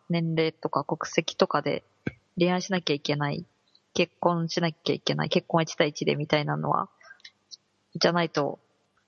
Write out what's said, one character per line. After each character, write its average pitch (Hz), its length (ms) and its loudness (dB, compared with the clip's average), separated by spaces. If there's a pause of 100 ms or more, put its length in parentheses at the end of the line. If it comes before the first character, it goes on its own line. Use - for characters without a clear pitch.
年 165 260 0
齢 160 180 2
と - 180 -6
か 139 140 -2
国 - 260 -6
籍 - 260 0
と 190 100 4
か 147 160 0
で 143 220 -2 (540)
恋 175 140 4
愛 180 100 0
し - 100 -6
な 180 80 2
き 170 120 0
ゃ - 20 2
い 147 60 -2
け 147 160 -2
な 147 140 -2
い、 - 140 -6 (480)
結 175 260 0
婚 170 300 2
し 175 120 -4
な 165 120 4
き - 200 -2
ゃ - 20 0
い - 60 -4
け - 140 -2
な 151 120 0
い、 - 20 -4
結 - 180 0
婚 170 120 2
は 160 40 4
一 - 140 -6
対 151 140 2
一 151 140 -8
で 147 120 2
み 147 100 -4
た 151 120 2
い 147 60 -2
な 147 120 -2
の 151 140 -2
は、 - 180 0 (1040)
じ 170 140 0
ゃ 170 40 4
な 175 100 2
い 165 80 -2
と、 143 280 -2 (500)